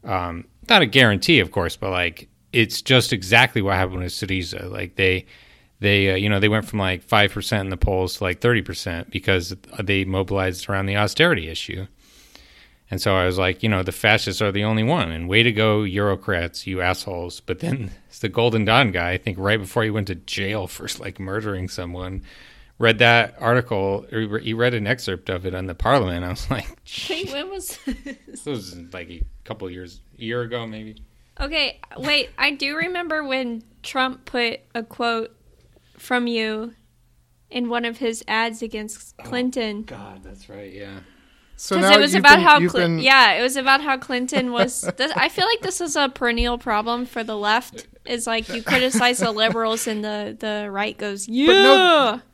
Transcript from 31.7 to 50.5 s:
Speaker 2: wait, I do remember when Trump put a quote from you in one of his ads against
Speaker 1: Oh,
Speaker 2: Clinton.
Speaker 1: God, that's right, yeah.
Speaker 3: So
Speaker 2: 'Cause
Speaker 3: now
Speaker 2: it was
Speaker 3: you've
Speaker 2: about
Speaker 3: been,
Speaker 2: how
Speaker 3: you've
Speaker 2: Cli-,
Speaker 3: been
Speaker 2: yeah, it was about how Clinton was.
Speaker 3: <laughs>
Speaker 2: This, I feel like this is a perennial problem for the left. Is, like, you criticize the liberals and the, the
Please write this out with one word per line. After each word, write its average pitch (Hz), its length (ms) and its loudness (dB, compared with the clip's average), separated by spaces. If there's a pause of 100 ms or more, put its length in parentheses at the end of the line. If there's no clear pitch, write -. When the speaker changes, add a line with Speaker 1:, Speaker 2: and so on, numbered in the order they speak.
Speaker 2:
wait, 294 400 -2
I 285 140 0
do 285 260 -6
remember 349 460 -4
when 254 400 -4 (200)
Trump 262 420 -4
put 233 360 -2 (120)
a 233 100 -6
quote 226 520 -4 (640)
from 247 280 -2
you 220 480 -4 (760)
in 247 200 -4
one 240 160 -2
of 233 120 -6
his 226 320 -4
ads 226 320 -2
against 220 580 -10
Speaker 1:
Oh, - 40 -18
Speaker 2:
Clinton. 247 600 -4
Speaker 1:
God, 98 400 -16
that's - 260 -20
right, 101 240 -16
yeah. 98 260 -14 (580)
Speaker 3:
So - 180 -4
Speaker 2:
'Cause 294 140 4
Speaker 3:
now 302 80 10
Speaker 2:
it - 20 8
was 285 140 4
Speaker 3:
you've - 80 4
Speaker 2:
about 285 160 10
Speaker 3:
been, 339 80 4
Speaker 2:
how 302 140 10
Speaker 3:
you've 175 120 4
Speaker 2:
Cli-, 185 120 2
Speaker 3:
been 165 160 2
Speaker 2:
yeah, 254 340 8
it 190 80 2
was 262 160 0
about 269 240 4
how 277 160 0
Clinton 254 560 -2
was. 233 400 0
Speaker 3:
<laughs> - 40 -14
Speaker 2:
This, 285 200 0
I 262 100 2
feel 370 180 0
like 453 140 0
this 370 220 -6
is 320 160 -2
a 277 100 2
perennial 240 500 -2
problem 233 480 -2
for 233 200 -8
the 220 100 -6
left. 208 520 -2 (180)
Is, 240 200 -6
like, 226 220 -2
you 233 160 -8
criticize 254 540 2
the 233 140 0
liberals 220 540 0
and 214 180 -4
the, 208 360 -8
the 208 320 -6